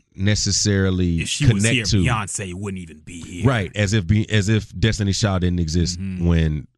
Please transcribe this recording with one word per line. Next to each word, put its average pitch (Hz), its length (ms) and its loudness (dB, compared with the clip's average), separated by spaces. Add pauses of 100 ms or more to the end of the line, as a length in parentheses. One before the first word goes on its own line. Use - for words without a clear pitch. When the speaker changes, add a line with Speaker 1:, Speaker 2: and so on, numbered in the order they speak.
(160)
Speaker 1:
necessarily 95 1040 0
Speaker 2:
If 76 80 -6
she - 160 -2
was 104 180 4
Speaker 1:
connect 117 120 2
Speaker 2:
here, 113 100 -2
Speaker 1:
to. 95 180 2
Speaker 2:
Beyonce 101 500 -4
wouldn't 95 280 -8
even 80 180 -16
be 85 220 -18
here. 90 260 -4
Speaker 1:
Right, 113 280 0
as 101 180 0
if 95 140 0
be, 107 220 2
as 104 200 0
if 107 280 0
Destiny 101 360 0
Child 95 280 0
didn't 87 180 0
exist 85 400 0
Speaker 2:
Mm-hmm. 92 280 -6
Speaker 1:
when 80 400 2 (100)